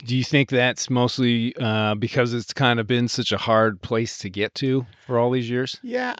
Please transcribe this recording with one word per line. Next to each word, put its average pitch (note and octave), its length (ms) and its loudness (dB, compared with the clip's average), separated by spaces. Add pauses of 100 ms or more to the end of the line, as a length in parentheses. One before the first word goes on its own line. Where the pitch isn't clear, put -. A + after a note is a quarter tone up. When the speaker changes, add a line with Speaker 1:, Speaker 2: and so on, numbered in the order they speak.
Speaker 1:
do B2 100 0
you B2 80 2
think C#3+ 240 2
that's B2 400 0
mostly, B2 680 2
uh, G#2+ 400 0
because A#2+ 360 0
it's A#2+ 220 -6
kinda A#2+ 300 2
been A#2+ 240 2
such - 240 -4
a G2 40 0
hard A2 460 2
place A2+ 360 -2
to G2 120 -8
get G2+ 240 -4
to C3 320 0 (180)
for B2 140 0
all B2 140 2
these A#2+ 180 -2
years? B2+ 320 -4
Speaker 2:
Yeah, B3 380 -4